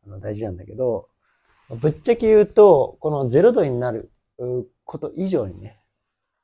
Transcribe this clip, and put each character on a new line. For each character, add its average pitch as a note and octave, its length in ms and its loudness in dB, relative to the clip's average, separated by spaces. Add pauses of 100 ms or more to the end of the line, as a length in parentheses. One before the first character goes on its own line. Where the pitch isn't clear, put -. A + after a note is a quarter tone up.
あ G2+ 40 -20
の、 G2 100 -18
大 G#2 140 -10
事 G#2+ 100 -10
な G#2 60 -8
ん F2+ 80 -12
だ F#2 80 -20
け G2 80 -20
ど、 A#2 340 -4 (720)
ぶ D3 80 0
っ D3+ 40 -2
ち - 180 -6
ゃ A#3 60 2
け A#3 100 -4
言 A3 140 6
う G#3 60 4
と、 F#3+ 540 4
こ D#3 100 -4
の C#3 200 -4
ゼ C3 100 4
ロ A3+ 120 4
度 A#3 120 0
に B2+ 160 -4
な B2 100 -4
る、 A2 220 -12 (240)
う、 B2 300 -8 (180)
こ - 140 -16
と D3+ 180 -12
以 F3+ 100 -6
上 D#3 200 -2
に F2+ 120 -16
ね、 G2+ 220 -20 (640)